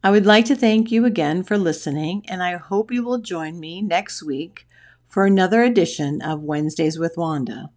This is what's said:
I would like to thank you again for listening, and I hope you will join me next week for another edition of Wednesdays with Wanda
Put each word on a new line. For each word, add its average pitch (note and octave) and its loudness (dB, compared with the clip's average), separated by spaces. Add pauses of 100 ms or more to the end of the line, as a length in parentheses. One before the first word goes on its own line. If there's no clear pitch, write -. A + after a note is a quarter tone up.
I F#3+ 2
would G3+ 6
like G#3+ 6
to B3+ 2
thank A3 2
you A3+ 2
again F3 0
for G#3 -2
listening, D#3 -2
and F#3 -6
I F3+ -4
hope G#3+ -4
you A#3+ -2
will B3 -4
join E3+ -8
me E3 -10
next G3 -4
week D3+ -8 (440)
for G3 2
another G3 4
edition E3+ 0
of D3+ -6
Wednesdays D3+ -2
with E3 -4
Wanda D3+ -6